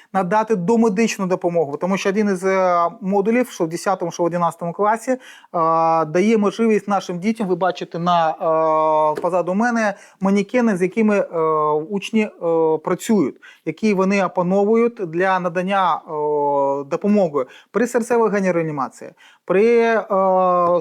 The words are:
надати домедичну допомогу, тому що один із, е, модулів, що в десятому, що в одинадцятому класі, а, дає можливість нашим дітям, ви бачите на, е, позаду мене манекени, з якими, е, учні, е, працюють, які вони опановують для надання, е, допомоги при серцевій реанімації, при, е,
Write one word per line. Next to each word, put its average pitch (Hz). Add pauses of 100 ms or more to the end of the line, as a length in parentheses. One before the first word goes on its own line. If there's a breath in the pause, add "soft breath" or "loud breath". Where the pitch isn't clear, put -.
(120)
надати 214
домедичну 220
допомогу, 170
тому 180
що 185
один 208
із, 190
е, 185 (120)
модулів, 208
що -
в 165
десятому, 175
що -
в 170
одинадцятому 170
класі, 220 (360 loud breath)
а, 165
дає 202
можливість 208
нашим 190
дітям, 208
ви 185
бачите 175
на, 170
е, 156
позаду 175
мене 220 (260 loud breath)
манекени, 202
з 170
якими, 208
е, 175 (320)
учні, 160
е, 165
працюють, 180 (280 loud breath)
які 208
вони 190
опановують 202
для 185
надання, 180
е, - (760)
допомоги 165 (240 loud breath)
при 233
серцевій 220
реанімації, 151 (340 soft breath)
при, 220
е, 226 (760)